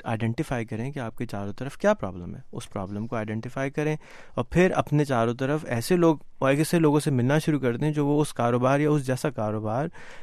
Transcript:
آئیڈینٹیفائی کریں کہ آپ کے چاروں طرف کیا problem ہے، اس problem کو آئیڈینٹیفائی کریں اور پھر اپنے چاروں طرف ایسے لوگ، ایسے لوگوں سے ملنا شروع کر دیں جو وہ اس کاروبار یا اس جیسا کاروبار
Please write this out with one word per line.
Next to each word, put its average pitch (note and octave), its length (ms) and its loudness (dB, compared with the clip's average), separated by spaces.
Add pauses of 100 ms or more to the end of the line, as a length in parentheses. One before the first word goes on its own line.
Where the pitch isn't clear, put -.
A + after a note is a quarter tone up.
آئیڈینٹیفائی A#2 640 -2
کریں A2+ 260 -6
کہ C#3+ 80 -8
آپ A2+ 180 -8
کے - 80 -6
چاروں G2+ 280 -6
طرف C3 240 -10
کیا G3+ 160 2
problem F2+ 420 -8
ہے، C3 60 -14 (100)
اس - 180 -10
problem G2+ 380 -6
کو A#2+ 80 -6
آئیڈینٹیفائی A2+ 560 -6
کریں D3+ 240 -2 (400)
اور B2 140 0
پھر F3+ 220 6
اپنے D3 340 2
چاروں A#2+ 280 2
طرف C3+ 340 -2
ایسے B2 280 0
لوگ، E3 220 6 (240)
ایسے C#3+ 380 2
لوگوں D3+ 200 6
سے D3 120 0
ملنا C3 280 4
شروع D3+ 200 2
کر A#2+ 180 0
دیں D3+ 140 0
جو D3 140 2
وہ D3 160 4
اس C#3+ 120 -2
کاروبار B2 460 2
یا D3+ 100 4
اس D3 180 2
جیسا C3 220 0
کاروبار G#2+ 580 -2 (360)